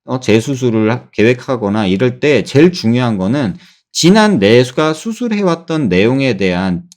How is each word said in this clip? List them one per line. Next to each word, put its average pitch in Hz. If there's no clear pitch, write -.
어, 127
재수술을 113
하-, 120
계획하거나 110
이럴 120
때 135
제일 165
중요한 117
거는 104
지난 208
내가 127
수술해왔던 185
내용에 117
대한 90